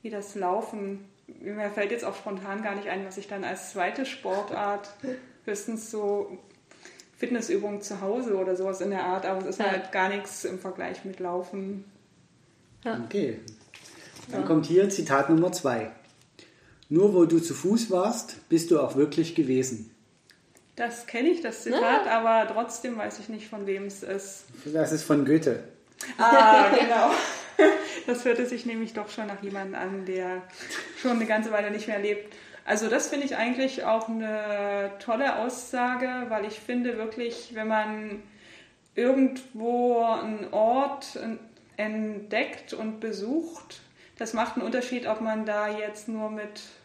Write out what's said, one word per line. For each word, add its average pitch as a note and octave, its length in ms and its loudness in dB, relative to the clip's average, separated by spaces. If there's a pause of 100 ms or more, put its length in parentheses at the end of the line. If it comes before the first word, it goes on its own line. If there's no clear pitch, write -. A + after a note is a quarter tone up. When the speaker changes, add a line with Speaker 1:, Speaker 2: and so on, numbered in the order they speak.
Speaker 1:
wie A3+ 80 -12
das G3+ 260 -10
Laufen. G3 680 -4 (220)
Mir G#3 440 -8
fällt G3+ 220 -2
jetzt A#3+ 120 -4
auch F#3 120 -6
spontan G3 460 -8
gar G3+ 120 -4
nicht G3+ 140 -8
ein, G3 180 -6
was F#3+ 120 -12
ich G3 100 -14
dann G3 160 -8
als - 280 -8
zweite G#3+ 340 -2
Sportart, G3+ 800 -4 (560)
höchstens A3 460 -6
so G3+ 480 -2 (800)
Fitnessübungen G#3 640 -2
zu G3 180 -10
Hause G#3+ 360 -2
oder F#3 200 0
sowas F#3+ 240 -2
in F3+ 80 -2
der F#3+ 160 -2
Art, F#3 220 -2
aber F#3+ 160 -2
es F#3+ 60 -6
ist F#3+ 120 -6
Speaker 2:
Ja. G3+ 100 2
Speaker 1:
halt F#3+ 220 -4
gar F#3+ 160 2
nichts G3 380 -6
im F#3 120 -6
Vergleich F#3 460 -10
mit F#3+ 160 -10
Laufen. F#3+ 640 -6 (1040)
Speaker 2:
Ja. E3 180 -4
Speaker 3:
Okay. B2 360 -4 (920)
Dann - 100 -4
Speaker 1:
Ja. - 60 -2
Speaker 3:
kommt D#3 180 4
hier F#3+ 240 6
Zitat C#3 400 2
Nummer E3 240 6
zwei. A#2 380 -2 (1000)
Nur F#3 260 6
wo E3+ 120 8
du D#3+ 120 4
zu D#3+ 140 -2
Fuß G#3 380 0
warst, F#3+ 580 -2
bist E3 220 2
du D#3 100 8
auch C3 160 0
wirklich D3+ 380 2
gewesen. C3 560 0 (840)
Speaker 1:
Das A#3 300 -6
kenn A#3+ 200 -2
ich, F4 140 4
das A3 220 -6
Zitat, G#4 460 4
Speaker 2:
Ah. A3+ 100 4
Speaker 1:
aber A3+ 340 4
trotzdem A#3+ 460 -4
weiß G#3 220 -6
ich - 80 -16
nicht, G#3+ 200 -10
von G#3 200 -10
wem G3 180 -2
es G3 160 -12
ist. - 440 -8 (180)
Speaker 3:
Das D3+ 260 0
ist D#3 140 0
von C#3+ 200 4
Goethe. C#3+ 380 4 (560)
Speaker 1:
Ah, A#3 520 10
genau. A#3 400 6 (460)
<laughs> D#4+ 140 10 (380)
Das A#3+ 160 -2
hörte B3 200 4
sich B3 220 -6
nämlich A3+ 260 -6
doch G#3 160 -6
schon G#3+ 200 -8
nach G3 140 -8
jemandem G3 380 -8
an, F#3+ 240 -6
der F#3 380 -4 (580)
schon B3+ 120 2
eine A3+ 140 2
ganze A3 260 0
Weile G#3 180 0
nicht G#3 160 -6
mehr G#3 140 -4
lebt. G#3 340 -4 (320)
Also A3 220 0
das C#4+ 200 2
finde C#4+ 160 -2
ich C4+ 120 -4
eigentlich B3+ 480 -2
auch A3+ 240 2
eine G#3 880 -2
tolle B3 400 0
Aussage, B3 880 -2
weil G#3+ 160 -2
ich A3 140 -8
finde B3 400 -2
wirklich, A#3 560 -6
wenn A3 140 -4
man G#3+ 540 -2 (760)
irgendwo A#3+ 1080 2
einen G#3+ 500 0
Ort C4 640 2
en-, A3 220 -6 (380)
entdeckt G#3+ 960 -4
und A3 240 -6
besucht, A3 840 -6 (380)
das A3+ 160 -6
macht A3+ 220 -2
einen A#3 100 -2
Unterschied, A#3+ 400 -4
ob A3 140 -2
man A3 260 -2
da G#3+ 220 -2
jetzt G#3+ 400 -8
nur A3 220 -6
mit G#3+ 300 -12 (240)